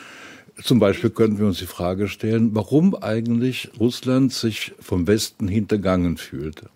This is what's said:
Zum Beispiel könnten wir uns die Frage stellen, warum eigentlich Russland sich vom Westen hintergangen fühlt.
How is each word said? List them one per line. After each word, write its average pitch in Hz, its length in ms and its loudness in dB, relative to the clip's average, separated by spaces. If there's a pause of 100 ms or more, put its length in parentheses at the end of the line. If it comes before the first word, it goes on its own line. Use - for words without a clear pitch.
(640)
Zum 123 160 4
Beispiel 101 320 2
könnten 107 280 2
wir 107 80 2
uns 95 120 0
die 92 80 -8
Frage 95 420 -4
stellen, 110 460 0
warum 147 400 2
eigentlich 117 760 -2 (100)
Russland 127 520 2
sich - 460 -4
vom 90 280 -2
Westen 107 420 0
hintergangen 92 720 0
fühlt. 73 460 -12 (120)